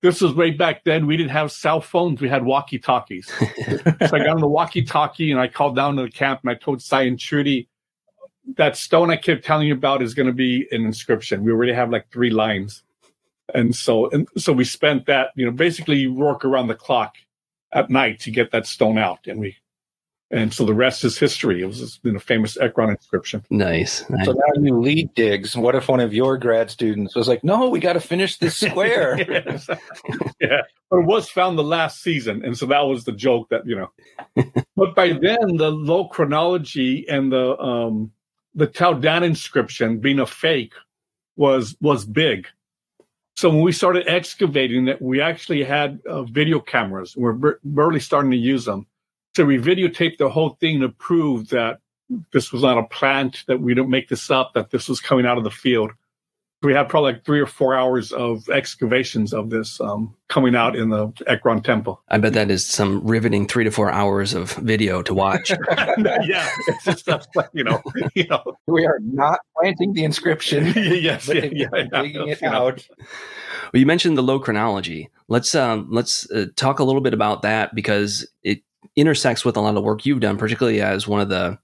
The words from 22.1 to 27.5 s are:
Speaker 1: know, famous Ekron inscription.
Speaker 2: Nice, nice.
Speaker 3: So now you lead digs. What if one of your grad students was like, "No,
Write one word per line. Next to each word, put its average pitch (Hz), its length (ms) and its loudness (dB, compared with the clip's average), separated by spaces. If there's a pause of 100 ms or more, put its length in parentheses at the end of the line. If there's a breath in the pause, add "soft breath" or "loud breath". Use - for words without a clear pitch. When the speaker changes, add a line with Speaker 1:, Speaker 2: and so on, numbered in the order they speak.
Speaker 1:
know, 98 80 -2
famous 110 380 -2
Ekron 113 320 0
inscription. - 600 -6
Speaker 2:
Nice, 90 600 0
nice. 95 160 0
Speaker 3:
So 131 80 2
now 143 280 2
you 135 160 4
lead 147 380 2
digs. 104 400 0
What 123 200 2
if 131 120 0
one 127 140 4
of 110 120 0
your 131 240 2
grad 113 320 2
students 104 460 -2
was 120 140 0
like, 123 160 2
"No, 226 240 2